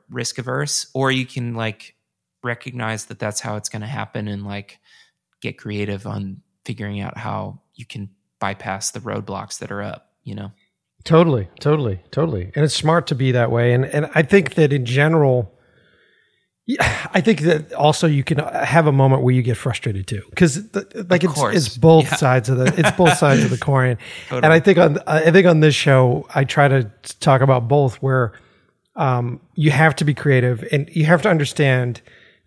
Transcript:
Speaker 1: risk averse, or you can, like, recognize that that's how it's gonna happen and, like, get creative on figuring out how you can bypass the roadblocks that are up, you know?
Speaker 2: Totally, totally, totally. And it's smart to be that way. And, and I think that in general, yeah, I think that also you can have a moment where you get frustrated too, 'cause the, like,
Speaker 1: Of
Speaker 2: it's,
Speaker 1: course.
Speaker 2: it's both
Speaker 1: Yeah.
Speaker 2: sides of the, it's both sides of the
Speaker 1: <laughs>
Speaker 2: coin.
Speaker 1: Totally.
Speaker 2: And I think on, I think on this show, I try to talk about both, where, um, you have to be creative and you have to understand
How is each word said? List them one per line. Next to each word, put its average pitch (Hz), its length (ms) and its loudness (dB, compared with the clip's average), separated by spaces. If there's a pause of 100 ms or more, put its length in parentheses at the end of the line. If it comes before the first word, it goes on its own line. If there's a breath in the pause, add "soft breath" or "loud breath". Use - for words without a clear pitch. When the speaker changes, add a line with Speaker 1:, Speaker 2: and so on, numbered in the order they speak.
Speaker 1:
risk 123 280 -10
averse, 131 560 -6
or 131 180 0
you 131 140 -2
can, 120 300 -8
like, 110 400 -10 (480)
recognize 117 600 -8
that - 140 -18
that's 104 220 -6
how 107 160 -8
it's - 120 -10
gonna 107 180 -10
happen 110 400 -10
and, 101 180 -8
like, 101 340 -14 (600 soft breath)
get - 160 -10
creative 104 500 -8
on 101 340 -10 (240)
figuring 104 360 -8
out - 160 -10
how 101 420 -10 (160)
you 113 100 -20
can 101 240 -14 (300)
bypass 98 520 -8
the 117 100 -14
roadblocks 101 580 -10
that 104 120 -14
are 101 100 -8
up, - 300 -14 (120)
you 104 120 -14
know? 104 160 -14 (520)
Speaker 2:
Totally, 156 440 2 (120)
totally, 135 400 -2 (120)
totally. 113 440 -4
And 147 80 0
it's 151 120 0
smart 165 320 0
to 147 80 -4
be 131 160 0
that 120 200 0
way. 120 220 2
And, 127 120 0
and 147 280 -4
I 156 80 4
think 165 320 2
that 151 180 2
in 135 140 -2
general, 135 640 0 (1160)
yeah, - 440 -4
I 180 100 0
think 170 200 2
that 151 320 -2
also 147 320 2
you 143 180 2
can 151 140 -2
have 151 480 0
a 151 60 4
moment 135 320 4
where 127 100 2
you 127 80 2
get 117 160 -2
frustrated 104 480 -6
too, 98 160 -8 (140)
'cause 175 340 0
the, 202 400 -10
like, 180 140 2
Speaker 1:
Of 175 80 0
Speaker 2:
it's, 143 80 -6
Speaker 1:
course. 139 160 0
Speaker 2:
it's 127 220 -2
both 160 280 6
Speaker 1:
Yeah. 123 100 -2
Speaker 2:
sides 127 340 2
of 131 100 0
the, 127 60 0 (140)
it's - 120 2
both 180 260 4
sides 143 260 4
of - 60 0
the 123 80 -2
Speaker 1:
<laughs> 143 140 -4
Speaker 2:
coin. 127 260 0 (320 loud breath)
Speaker 1:
Totally. 127 160 -2
Speaker 2:
And 156 80 6
I 165 60 6
think 185 180 4
on, 170 300 4
I 160 240 2
think 180 160 6
on 160 120 6
this 151 140 6
show, 131 640 2
I 135 80 2
try 143 240 2
to 131 160 2 (360)
talk 135 220 4
about 127 260 2
both, 135 280 2
where, 131 380 -2 (640 soft breath)
um, 123 460 -4 (140)
you 151 160 2
have 156 260 4
to 156 80 -4
be 147 80 0
creative 123 580 0
and 139 220 -2
you 156 120 2
have 170 180 4
to 214 60 0
understand 131 720 0 (460 soft breath)